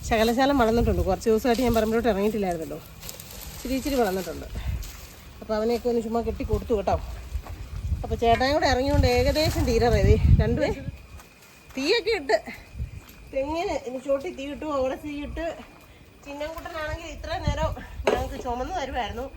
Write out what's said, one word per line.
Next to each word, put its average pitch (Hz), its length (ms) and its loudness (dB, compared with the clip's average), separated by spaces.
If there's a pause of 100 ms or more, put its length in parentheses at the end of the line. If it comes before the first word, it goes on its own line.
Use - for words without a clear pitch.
ശകലശാലം 240 480 4
വളർന്നിട്ടുണ്ട്. 220 440 4
കുറച്ച് 185 280 0
ദിവസമായിട്ട് 220 320 4
ഞാൻ 233 120 2
പറമ്പിലോട്ട് 220 340 2
ഇറങ്ങിയിട്ടില്ലായിരുന്നല്ലോ. 190 680 0
ഇച്ചിരി - 960 -10
ഇച്ചിരി 269 200 -2
വളർന്നിട്ടുണ്ട്. 185 500 0 (960)
അപ്പൊ 214 140 -2
അവനെയൊക്കെ 233 340 0
ഒന്ന് 233 120 2
ചുമ്മാ 226 200 -2
കെട്ടി 220 220 -4
കൊടുത്തു 214 300 0
കേട്ടോ. 196 280 2 (1000)
അപ്പൊ - 120 -2
ചേട്ടായും 233 380 4
കൂടെ 320 140 4
ഇറങ്ങിയോണ്ട് 269 400 4
ഏകദേശം 254 580 4
തീരാറായി. 226 380 4
ദേ, 220 140 8 (260)
രണ്ടുപേരും 269 420 0 (920)
തീയൊക്കെ 392 320 2
ഇട്ട് 339 320 2 (920)
തെങ്ങിന് 320 420 -2 (120)
ഇനി 254 100 -8
ചോട്ടി 277 320 -2
തീ 262 140 -10
ഇട്ടു, 285 220 -8
അവിടെ 269 300 -2
തീ 294 260 -10
ഇട്ട്. 302 340 -6 (680)
ചിന്നൻകുട്ടനാണെങ്കിൽ 311 840 -8
ഇത്രയും - 360 -6
നേരം 294 280 0 (420)
ഞങ്ങൾക്ക് 262 300 -4
ചുമന്ന് 254 380 -4
തരുമായിരുന്നു. 247 560 -6